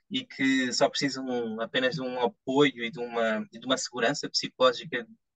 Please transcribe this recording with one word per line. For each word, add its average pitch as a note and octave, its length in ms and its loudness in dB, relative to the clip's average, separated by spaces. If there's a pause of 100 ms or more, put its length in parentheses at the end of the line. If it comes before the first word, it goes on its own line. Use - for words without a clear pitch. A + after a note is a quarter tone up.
(120)
e C3 140 -4
que C3+ 480 0
só A2+ 160 4
precisam C3 360 -2 (360)
apenas C4 340 0
de C3 60 -6
um B2+ 180 -6
apoio C3+ 640 2
e A2+ 80 -4
de A#2+ 80 -10
uma, A2+ 520 0
e A2+ 80 -16
de A#2+ 60 -16
uma B2+ 120 0
segurança B2 520 -2
psicológica - 760 0 (280)